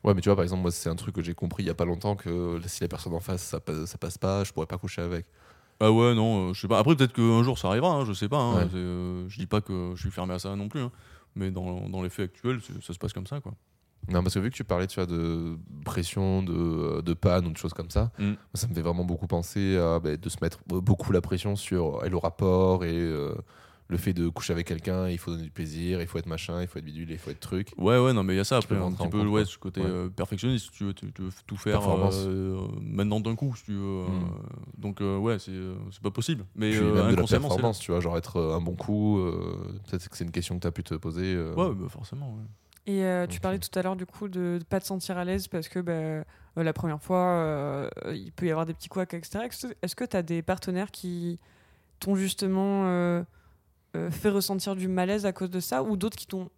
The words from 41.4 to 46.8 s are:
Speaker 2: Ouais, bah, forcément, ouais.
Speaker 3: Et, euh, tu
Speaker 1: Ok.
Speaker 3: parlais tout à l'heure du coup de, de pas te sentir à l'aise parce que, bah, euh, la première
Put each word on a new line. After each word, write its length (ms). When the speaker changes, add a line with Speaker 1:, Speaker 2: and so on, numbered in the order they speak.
Speaker 2:
Ouais, 200
bah, 140
forcément, 460
ouais. 80
Speaker 3:
Et, 180
euh, 240
tu 80
Speaker 1:
Ok. 60
Speaker 3:
parlais 180
tout 180
à 40
l'heure 120
du 120
coup 200
de, 320
de 60
pas 160
te 60
sentir 320
à 60
l'aise 240
parce 200
que, 120
bah, 120
euh, 320
la 160
première 300